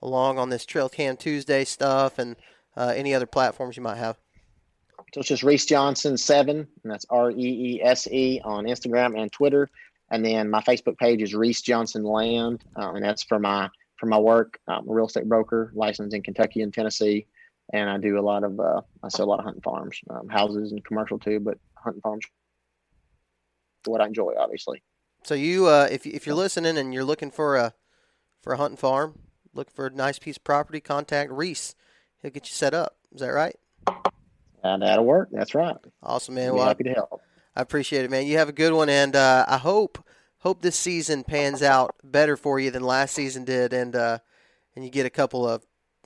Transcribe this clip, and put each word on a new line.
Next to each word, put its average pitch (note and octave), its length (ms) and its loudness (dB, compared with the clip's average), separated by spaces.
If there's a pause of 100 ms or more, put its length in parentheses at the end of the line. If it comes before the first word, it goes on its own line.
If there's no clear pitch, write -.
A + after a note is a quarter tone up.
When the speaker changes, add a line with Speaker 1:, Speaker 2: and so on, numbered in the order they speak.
Speaker 1:
along C3 380 0
on B2+ 100 -2
this B2 160 -6
Trail C3+ 240 -4
Cam C3+ 260 -4
Tuesday C#3 480 -2
stuff C3+ 540 0
and, A#2+ 200 -6 (380)
uh, B2 200 -2
any C#3 180 -2
other B2+ 140 0
platforms B2+ 500 0
you B2+ 60 -12
might A2 140 -6
have. A2+ 200 -6 (960)
Speaker 2:
So C#3+ 60 -10
it's C3+ 100 -6
just B2+ 140 0
Reese C#3+ 220 4
Johnson C#3 520 2
seven, D3 500 2 (160)
and A2 80 -10
that's G2+ 180 -10
R A#2+ 200 4
E A#2+ 60 -2
E B2 480 -4
S B2+ 240 2
E C3 360 0
on G#2 200 -4
Instagram A#2+ 580 0
and G#2 100 -4
Twitter. C#3+ 380 2 (420)
And A2 140 0
then A2 240 0
my G#2+ 120 2
Facebook B2 360 2
page A#2+ 260 4
is G2+ 100 -4
Reese A2+ 280 0
Johnson A2+ 420 -2
Land, A#2 600 -2 (120)
um, G2 220 -6
and G#2 60 -4
that's G#2 200 -2
for G#2+ 160 0
my, G2+ 300 0 (280)
for - 100 -8
my A2 120 4
work. A2+ 480 4
I'm G2 200 -4
a A2 60 -4
real A2+ 140 2
estate A2+ 200 -4
broker, A2+ 460 0
licensed G#2 400 -4
in G2+ 80 -4
Kentucky G#2+ 400 -2
and G#2 120 -4
Tennessee, G#2+ 520 0 (480)
and G#2 160 0
I G2 80 -2
do G2+ 220 0
a - 20 0
lot G2+ 220 0
of, G2+ 160 -4
uh, E2 220 0 (200)
I - 80 -12
sell G2+ 160 -2
a G2+ 40 0
lot G2+ 100 0
of - 60 -10
hunting - 160 -12
farms, - 380 -8 (100)
um, - 180 -12
houses G#2 460 -2
and G#2 100 -10
commercial G#2+ 340 -6
too, G#2+ 220 -4
but G#2 180 -6 (200)
hunting - 240 -10
farms, G#2+ 240 -8 (1600)
what A2+ 160 0
I G#2+ 60 4
enjoy, G#2+ 300 -2
obviously. - 460 -4 (400)
Speaker 1:
So - 100 -6
you, E3+ 340 2
uh, D3 240 8
if, - 140 -6
if - 200 -10
you're D3 100 -4
Speaker 2:
Yeah. F3 60 0
Speaker 1:
listening E3 360 -2
and C3 160 -4
you're C3 120 -4
looking D3 260 -4
for D3 240 0
a, A#2+ 180 0 (680)
for - 120 -6
a B2 40 -2
hunting C#3 200 -2
farm, C#3 420 -2 (340)
look C#3 180 -12
for C3+ 160 -8
a - 40 -6
nice C#3 280 -4
piece - 180 -12
of - 60 -20
property, D3+ 360 0
contact C#3+ 520 -4
Reese. D#3 440 -6 (460)
He'll C#3+ 100 -10
get C#3 180 -14
you - 40 -12
set C#3+ 200 0
up. E3 240 -2 (160)
Is C3+ 80 -16
that B2+ 80 -4
right? D3 260 0 (1080)
Speaker 2:
Uh, F#2+ 140 2
that'll G2+ 280 4
work. D#3 260 4
That's G#2+ 240 -6
right. E3 200 0 (280)
Speaker 1:
Awesome, B2+ 320 -6
man. B2+ 140 -2
Speaker 2:
I'd - 20 0
be B2+ 60 0
Speaker 1:
Well, B2+ 80 2
I - 40 4
Speaker 2:
happy C3 160 0
to B2+ 80 -2
help. - 280 -4 (340)
Speaker 1:
I B2 60 -2
appreciate C3+ 440 -2
it, B2+ 60 -6
man. C3+ 160 0
You D3+ 100 2
have D#3 120 4
a D3 40 -12
good D#3+ 200 2
one, D#3 160 4
and, C#3 260 4
uh, C3 320 6
I C3 100 2
hope, F#3+ 460 0 (360)
hope F3+ 220 -2
this F3 160 -2
season D#3 460 -2
pans C#3 380 -2
out C3+ 420 4
better C#3+ 340 2
for C#3 220 -2
you C3+ 120 -2
than B2+ 120 -6
last C3 300 0
season C3+ 300 -6
did, B2+ 300 0
and, B2 220 -2
uh, A#2 240 0 (560)
and C3 100 -12
you B2+ 60 -14
get C3+ 140 0
a B2 40 -4
couple B2+ 380 0
of A2+ 180 -4 (400)